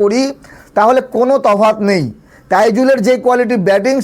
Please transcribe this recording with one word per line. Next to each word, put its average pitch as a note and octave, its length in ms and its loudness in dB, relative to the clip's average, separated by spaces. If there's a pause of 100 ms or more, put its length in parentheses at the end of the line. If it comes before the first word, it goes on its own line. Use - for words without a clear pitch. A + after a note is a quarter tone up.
করি, G#3+ 200 0 (540)
তাহলে A#3+ 240 2 (160)
কোনো B3+ 180 0 (120)
তফাৎ G#3+ 300 2 (140)
নেই। F3+ 140 0 (480)
তাইজুলের A#3+ 540 2
যে B3+ 80 2 (100)
কোয়ালিটি B3 320 0 (120)
ব্যাটিং, G3+ 360 0